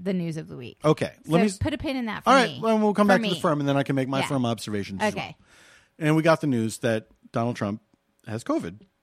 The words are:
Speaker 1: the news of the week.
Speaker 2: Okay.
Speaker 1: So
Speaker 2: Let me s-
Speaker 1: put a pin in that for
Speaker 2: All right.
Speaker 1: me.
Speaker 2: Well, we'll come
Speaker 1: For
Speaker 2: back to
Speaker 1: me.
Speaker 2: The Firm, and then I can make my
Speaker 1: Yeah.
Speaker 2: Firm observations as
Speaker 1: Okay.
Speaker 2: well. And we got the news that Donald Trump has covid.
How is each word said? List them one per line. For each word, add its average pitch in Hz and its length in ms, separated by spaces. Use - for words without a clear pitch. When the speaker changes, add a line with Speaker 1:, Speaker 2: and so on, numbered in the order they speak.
Speaker 1:
the 185 120
news 170 240
of 160 120
the 151 80
week. 123 280
Speaker 2:
Okay. 147 280
Speaker 1:
So 151 80
Speaker 2:
Let 170 80
me 208 60
s- 190 100
Speaker 1:
put 294 160
a 302 60
pin 269 180
in 240 100
that 196 180
for 226 60
Speaker 2:
All 269 60
right. 233 140
Speaker 1:
me. 127 120
Speaker 2:
Well, 220 160
we'll 208 160
come 208 120
Speaker 1:
For 202 80
Speaker 2:
back 233 80
to 214 60
Speaker 1:
me. - 20
Speaker 2:
The 170 100
Firm, 151 200
and 139 80
then 139 100
I 135 60
can 139 120
make 131 120
my 135 120
Speaker 1:
Yeah. 131 60
Speaker 2:
Firm 135 180
observations 101 580
as 208 120
Speaker 1:
Okay. 135 200
Speaker 2:
well. 156 100
And 156 80
we 160 60
got 160 200
the 156 40
news 113 320
that 113 300
Donald 120 240
Trump 107 240
has 113 180
covid. 113 360